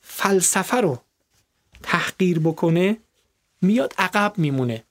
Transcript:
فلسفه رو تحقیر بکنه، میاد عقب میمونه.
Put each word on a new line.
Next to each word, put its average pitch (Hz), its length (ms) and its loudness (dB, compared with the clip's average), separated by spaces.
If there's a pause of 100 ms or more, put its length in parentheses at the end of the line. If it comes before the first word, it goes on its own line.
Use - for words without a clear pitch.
فلسفه 196 760 0
رو 165 220 0 (840)
تحقیر 175 560 0
بکنه، 170 580 0 (640)
میاد 226 360 2
عقب 208 400 0
میمونه. 131 540 -2